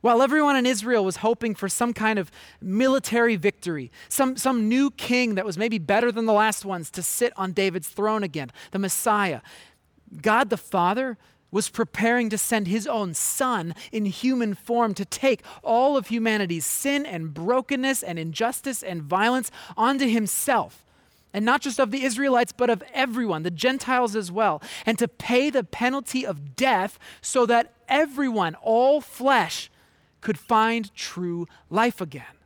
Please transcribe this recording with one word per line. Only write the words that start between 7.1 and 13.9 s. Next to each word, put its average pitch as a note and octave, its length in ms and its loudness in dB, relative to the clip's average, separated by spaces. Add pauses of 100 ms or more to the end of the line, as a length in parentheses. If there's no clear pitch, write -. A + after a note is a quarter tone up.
on F#3 160 -4
David's F#3 360 0
throne G#3+ 340 -2
again, C#3+ 280 -6 (200)
the F#3+ 80 -4
Messiah, G3 640 0 (800)
God A3 260 2
the A3 80 0
Father G#3 640 -2 (320)
was G#3 180 -2
preparing A#3 600 0
to G#3 80 -2
send G#3+ 280 -2
his G#3 200 -2
own G#3 260 -2
son G3 640 -2 (180)